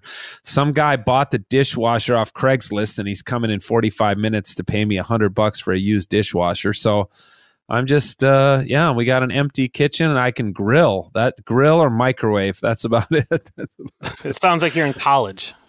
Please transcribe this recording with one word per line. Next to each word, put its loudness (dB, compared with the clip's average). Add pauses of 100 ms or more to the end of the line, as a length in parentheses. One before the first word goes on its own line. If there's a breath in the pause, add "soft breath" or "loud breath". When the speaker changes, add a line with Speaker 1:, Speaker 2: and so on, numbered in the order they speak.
(440 loud breath)
Speaker 1:
Some 0
guy 2
bought 0
the -2
dishwasher 0
off 0
Craigslist -2
and -4
he's -6
coming -4
in -2
forty-five 0
minutes -2
to -8
pay -2
me -2
a -4
hundred 0
bucks 0
for -2
a 0
used -2
dishwasher. 0
So 0 (600 soft breath)
I'm -2
just, 0
uh, 4
yeah, 2
we 0
got 2
an -4
empty 0
kitchen 0
and 2
I 2
can -4
grill. 2
That -2
grill 4
or 4
microwave, 0
that's -2
about 0
<laughs> -4
it. 2
That's -4 (280)
about -16
Speaker 2:
It -18
Speaker 1:
it. -6
Speaker 2:
sounds 0
like 0
you're 2
in -2
college. 0 (140)